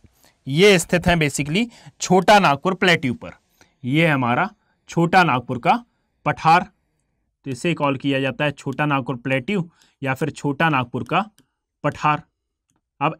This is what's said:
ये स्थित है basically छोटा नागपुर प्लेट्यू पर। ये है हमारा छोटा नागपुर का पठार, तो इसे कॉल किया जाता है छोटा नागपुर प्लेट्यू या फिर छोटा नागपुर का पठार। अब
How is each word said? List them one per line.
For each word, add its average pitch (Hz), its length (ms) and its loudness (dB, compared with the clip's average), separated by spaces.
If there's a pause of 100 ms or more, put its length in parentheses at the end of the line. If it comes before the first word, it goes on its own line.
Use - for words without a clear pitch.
(460)
ये 175 320 4
स्थित 175 280 -2
है 175 120 2
basically 151 480 -2 (340)
छोटा 190 380 4
नागपुर 180 380 0
प्लेट्यू 160 380 0
पर। 90 160 -14 (520)
ये 147 240 0
है 156 60 2
हमारा 135 380 0 (400)
छोटा 170 340 2
नागपुर 127 340 -2
का 196 240 0 (440)
पठार, 160 360 2 (840)
तो 139 40 -8
इसे 165 240 -4
कॉल 139 220 -2
किया 135 240 -2
जाता 135 240 -4
है 147 80 0
छोटा 147 340 -4
नागपुर 135 300 -2
प्लेट्यू 135 520 -4 (340)
या 135 120 -4
फिर 156 160 -4
छोटा 147 380 -2
नागपुर 127 360 -2
का 180 200 -2 (600)
पठार। 151 380 -2 (800)
अब 156 200 -2